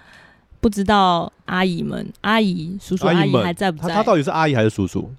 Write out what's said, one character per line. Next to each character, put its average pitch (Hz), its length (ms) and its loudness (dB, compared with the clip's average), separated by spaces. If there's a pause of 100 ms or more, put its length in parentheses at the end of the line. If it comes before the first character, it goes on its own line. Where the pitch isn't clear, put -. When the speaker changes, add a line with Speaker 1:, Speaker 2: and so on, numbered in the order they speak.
(600)
Speaker 1:
不 233 80 2
知 208 140 -4
道 185 500 2 (120)
阿 185 200 -2
姨 175 160 -2
们、 143 320 -8 (100)
阿 220 180 2
姨、 180 420 -2
叔 185 140 -4
叔、 175 100 -2
Speaker 2:
阿 160 60 2
姨 160 180 4
们， 131 40 0
Speaker 1:
阿 120 80 4
姨 - 20 0
还 175 100 -2
在 196 160 -2
不 160 160 -6
在？ 170 80 -2
Speaker 2:
他， - 0 -
他 220 80 2
到 220 140 4
底 147 80 2
是 175 80 -4
阿 160 160 0
姨 139 80 0
还 110 80 4
是 110 60 4
叔 101 140 -2
叔？ 90 240 -4 (100)